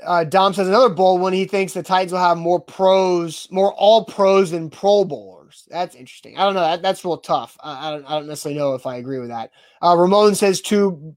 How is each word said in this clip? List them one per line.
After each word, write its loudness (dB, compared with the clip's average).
Uh, 0
Dom 2
says -2
another 4
bold 2
one. 0
He -2
thinks -4
the -8
Titans -2
will -4
have 4
more 0
pros, 0
more 0
all 4
pros 2
than -8
Pro 0
Bowlers. -12
That's -10
interesting. -20
I 0
don't 0
know. -2
That, 0
that's -4
real -4
tough. -6
I, -12
I -8
don't, -12
I -20
don't -6
necessarily -10
know -2
if -10
I -8
agree -10
with -10
that. -12
Uh, 4
Ramon 4
says 0
two, -2